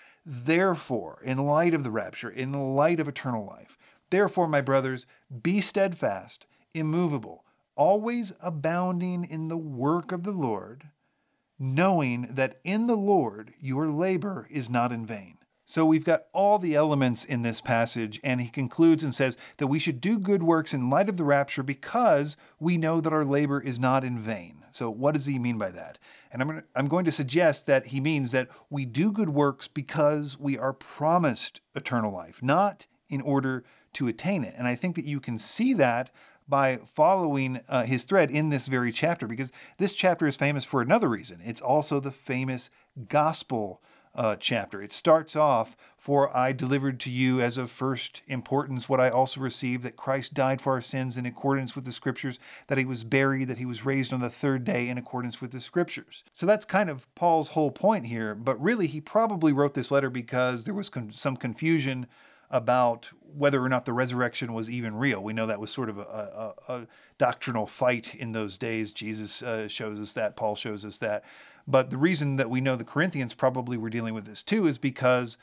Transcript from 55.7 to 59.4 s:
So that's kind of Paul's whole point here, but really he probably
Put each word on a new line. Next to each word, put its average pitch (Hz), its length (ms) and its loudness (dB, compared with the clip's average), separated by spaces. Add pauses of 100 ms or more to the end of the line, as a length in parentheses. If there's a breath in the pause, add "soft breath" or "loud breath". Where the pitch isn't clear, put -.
So - 140 -6
that's 214 180 4
kind 196 240 0
of 135 260 -10
Paul's 160 360 2
whole 156 220 2
point 190 340 0
here, 113 280 -4
but 117 240 -2
really 190 280 2
he 147 160 -8
probably 175 500 2